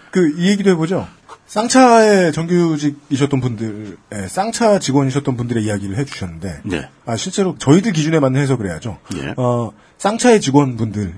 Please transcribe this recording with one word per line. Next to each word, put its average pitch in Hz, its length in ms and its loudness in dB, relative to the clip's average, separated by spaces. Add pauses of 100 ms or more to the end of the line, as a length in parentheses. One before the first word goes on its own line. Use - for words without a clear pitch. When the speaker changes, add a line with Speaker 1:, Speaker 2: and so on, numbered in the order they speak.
(120)
Speaker 1:
그, 165 260 2
이 175 120 2
얘기도 202 220 2
해보죠. 160 360 -2 (400)
쌍차의 220 840 4
정규직이셨던 147 1080 0
분들, 107 560 -6 (160)
예, 98 140 -10
쌍차 214 520 0
직원이셨던 135 580 0
분들의 117 260 -2
이야기를 101 340 -4
해주셨는데, 87 680 -8
Speaker 2:
네. 82 240 -6 (160)
Speaker 1:
아, 117 100 -6
실제로 185 420 -4
저희들 190 360 4
기준에 156 260 0
맞는 135 220 2
해석을 127 260 -2
해야죠. 85 300 -8 (180)
Speaker 2:
예. 71 220 -8
Speaker 1:
어, 120 340 -2 (260)
쌍차의 226 440 2
직원분들 113 760 -2